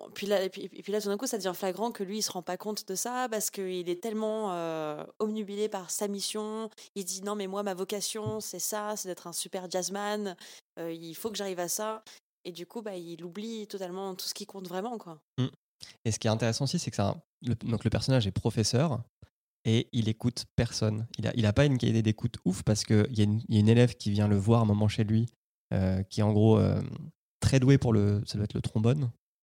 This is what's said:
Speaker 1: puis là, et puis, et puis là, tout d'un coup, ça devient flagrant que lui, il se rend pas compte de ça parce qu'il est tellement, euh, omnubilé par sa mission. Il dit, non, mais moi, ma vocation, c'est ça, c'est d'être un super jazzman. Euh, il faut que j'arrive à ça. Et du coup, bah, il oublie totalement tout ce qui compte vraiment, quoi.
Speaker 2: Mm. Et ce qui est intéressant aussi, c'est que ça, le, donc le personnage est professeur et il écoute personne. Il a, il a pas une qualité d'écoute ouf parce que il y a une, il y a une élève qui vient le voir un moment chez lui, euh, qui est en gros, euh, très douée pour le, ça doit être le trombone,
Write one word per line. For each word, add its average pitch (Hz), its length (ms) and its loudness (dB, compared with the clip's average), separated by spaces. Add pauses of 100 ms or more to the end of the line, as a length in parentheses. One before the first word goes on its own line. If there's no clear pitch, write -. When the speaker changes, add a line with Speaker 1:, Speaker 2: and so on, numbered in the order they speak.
(140)
Speaker 1:
puis - 120 -8
là, 196 180 2
et 190 60 -2
puis, 196 220 -12
et - 100 -18
puis 196 100 -8
là, 208 100 0
tout 202 80 -4
d'un 202 80 0
coup, 240 100 -4
ça 247 100 -2
devient 185 160 -2
flagrant 196 380 -2
que 214 120 -6
lui, 196 160 -6
il - 20 -2
se - 100 -2
rend 185 100 -8
pas 180 160 -6
compte 208 300 -8
de 190 80 -6
ça 247 340 -4
parce 214 200 -2
qu'il 185 400 -6
est 175 120 -2
tellement, 214 520 -2
euh, 160 500 -4 (160)
omnubilé 214 480 -2
par 190 240 -6
sa - 160 -4
mission. 214 600 -6 (260)
Il 196 80 -6
dit, 190 180 -8
non, 202 140 -6
mais 196 120 -6
moi, 190 140 -4
ma 202 120 -4
vocation, 208 680 -6
c'est 185 200 -10
ça, 214 360 -4
c'est 202 140 -8
d'être 175 180 -10
un 170 60 -12
super 185 360 -8
jazzman. 202 680 -4 (440)
Euh, 165 140 -8
il 165 220 -12
faut - 140 -8
que 208 80 -10
j'arrive 190 220 -6
à 175 80 -2
ça. 220 360 -4 (420)
Et 180 80 -12
du 170 120 -12
coup, 233 160 -12
bah, 208 140 -8
il 170 300 -12
oublie 214 420 -8
totalement 190 480 -8
tout 185 100 -10
ce - 80 -6
qui 208 120 -10
compte 196 220 -14
vraiment, 190 300 -6
quoi. 165 220 -14 (180)
Speaker 2:
Mm. 127 100 0 (580)
Et 113 60 0
ce - 80 -2
qui - 80 -2
est 110 40 4
intéressant 113 320 0
aussi, 151 160 -2
c'est - 100 -6
que - 60 -12
ça, 104 220 0 (280)
le, 120 100 0
donc 117 280 -4
le 113 60 2
personnage 117 380 2
est 92 40 -2
professeur 120 680 0 (640)
et 113 260 2
il 117 160 0
écoute - 380 -2 (100)
personne. 107 500 0 (120)
Il 110 100 -2
a, - 80 0
il 107 100 2
a 104 80 6
pas 139 120 6
une 139 120 4
qualité 113 240 4
d'écoute 110 440 0
ouf 185 180 0
parce - 220 2
que 107 260 6
il 120 60 -4
y 107 40 4
a 104 40 6
une, 107 240 2
il 113 60 4
y - 20 8
a - 20 8
une 104 100 8
élève 120 260 8
qui - 140 -4
vient 104 200 2
le 104 80 6
voir 113 240 6
un 110 40 4
moment 104 220 4
chez 110 160 0
lui, 110 220 2 (480)
euh, 95 300 2
qui - 180 -2
est - 20 4
en 104 100 4
gros, 107 240 8
euh, 98 240 4 (600)
très - 200 6
douée 135 160 8
pour 120 160 4
le, 104 320 4
ça - 120 -6
doit 104 80 0
être - 80 -8
le - 80 -2
trombone, 120 480 2 (320)